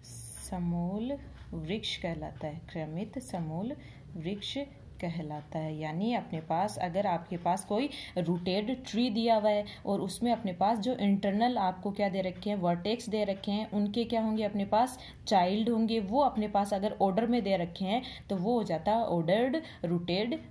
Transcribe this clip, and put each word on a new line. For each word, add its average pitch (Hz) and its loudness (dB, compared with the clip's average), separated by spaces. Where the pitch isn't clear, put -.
समूल 180 -4
वृक्ष 175 -6
कहलाता 156 -6
है, 156 -6
क्रमित 165 -6
समूल 180 -4
वृक्ष 185 -6
कहलाता 151 -6
है। 156 -4
यानी 160 -2
अपने 175 -4
पास, 175 0
अगर 180 0
आपके 175 0
पास 175 0
कोई 233 0
rooted 180 0
tree 240 0
दिया 226 4
हुआ 214 4
है 208 2
और 196 0
उसमें 202 0
अपने 220 -2
पास 208 2
जो 247 0
internal 202 4
आपको 190 0
क्या 202 2
दे 190 -2
रखे 185 -4
हैं, 208 0
vertex 175 0
दे 214 2
रखे 196 -2
हैं, 214 -2
उनके 208 0
क्या 226 0
होंगे, 220 2
अपने 202 0
पास 233 4
child 202 6
होंगे, 226 2
वो 208 2
अपने 226 4
पास 202 2
अगर 202 0
order 196 4
में 233 4
दे 190 4
रखे 175 -2
हैं 220 2
तो 196 0
वो 190 2
हो 226 2
जाता 165 0
है 226 4
ordered 214 2
rooted 190 0